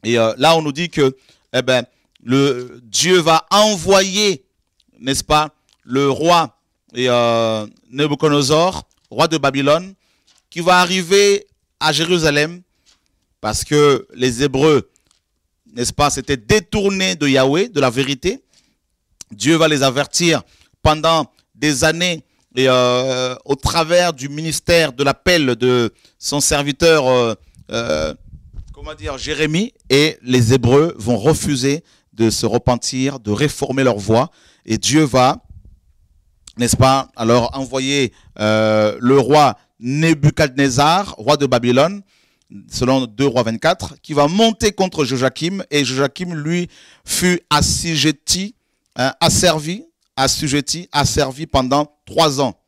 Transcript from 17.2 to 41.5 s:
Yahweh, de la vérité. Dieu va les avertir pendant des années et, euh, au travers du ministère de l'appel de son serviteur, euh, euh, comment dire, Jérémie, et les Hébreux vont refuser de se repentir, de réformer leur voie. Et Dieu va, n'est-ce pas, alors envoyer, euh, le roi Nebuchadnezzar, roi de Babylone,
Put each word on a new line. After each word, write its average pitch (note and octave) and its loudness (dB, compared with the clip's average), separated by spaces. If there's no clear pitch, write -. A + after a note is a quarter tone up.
Yahweh, C#3 2
de E3+ -6
la C3+ 2
vérité. C#3 -4
Dieu A2+ 0
va D#3+ 2
les D3 0
avertir C#3 -2
pendant D#3 0
des C#3 0
années E3 -2
et, C3 2
euh, B2+ 0
au C#3+ 0
travers F3 0
du C3+ -10
ministère D#3 -2
de B2 -4
l'appel C#3 0
de A#2+ 0
son - -4
serviteur, C#3+ 0
euh, B2 2
euh, D#2 -4
comment D#3 -16
dire, D3+ -12
Jérémie, D#3 -4
et D3 2
les B2 2
Hébreux C3+ 4
vont A#2 -2
refuser C#3 0
de A2+ 2
se - -2
repentir, B2+ -2
de G#2 -6
réformer C3+ -2
leur A#2+ 2
voie. A2 0
Et A2+ -2
Dieu D3+ 2
va, C3 2
n'est-ce A#2 0
pas, C3 2
alors A#2 0
envoyer, C3+ -2
euh, G#2+ 2
le B2+ 4
roi C3+ 4
Nebuchadnezzar, C#3+ 0
roi B2+ 0
de C#3 -2
Babylone, B2+ 2